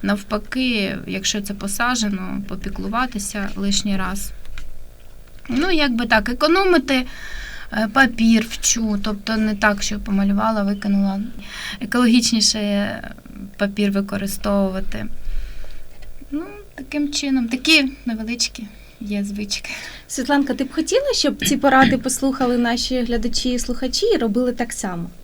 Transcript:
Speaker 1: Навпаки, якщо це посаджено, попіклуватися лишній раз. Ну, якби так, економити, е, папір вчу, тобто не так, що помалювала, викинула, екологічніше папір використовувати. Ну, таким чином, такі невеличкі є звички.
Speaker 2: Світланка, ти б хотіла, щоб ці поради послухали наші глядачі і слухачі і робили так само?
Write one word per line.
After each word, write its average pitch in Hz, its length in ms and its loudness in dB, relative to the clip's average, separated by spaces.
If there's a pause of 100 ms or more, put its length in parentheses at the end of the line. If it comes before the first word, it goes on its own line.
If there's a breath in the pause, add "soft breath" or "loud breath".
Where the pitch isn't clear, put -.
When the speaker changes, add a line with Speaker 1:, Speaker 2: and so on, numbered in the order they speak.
Speaker 1:
Навпаки, 214 920 -2 (100)
якщо 190 340 -4
це 202 140 -6
посаджено, 202 920 -2
попіклуватися 202 1080 -4
лишній 202 400 0
раз. 190 360 -2 (1160)
Ну, 277 220 2
якби 262 360 2
так, 226 220 4
економити, 294 800 4 (680 loud breath)
е, 220 200 0
папір 226 580 4
вчу, 214 520 0
тобто 220 340 -2
не 214 180 2
так, 202 280 2
що 208 180 -2
помалювала, 202 640 2
викинула, 196 580 2 (600 loud breath)
екологічніше 220 1080 2 (680)
папір 202 340 2
використовувати. 196 1160 0 (1200 loud breath)
Ну, 302 140 -4 (300)
таким 294 380 -4
чином, 262 360 0
такі 269 440 4 (140)
невеличкі 226 600 -4 (340 loud breath)
є 202 240 -4
звички. 202 460 -6 (380 loud breath)
Speaker 2:
Світланка, 277 460 2
ти 269 100 -2
б - 80 -8
хотіла, 466 420 0
щоб - 320 0
ці 277 100 4
поради 262 420 6
послухали 262 600 0
наші 240 440 2
глядачі 240 480 0
і 247 80 0
слухачі 247 480 -2
і 440 100 6
робили 240 360 2
так 233 200 -2
само? 175 380 -4 (140)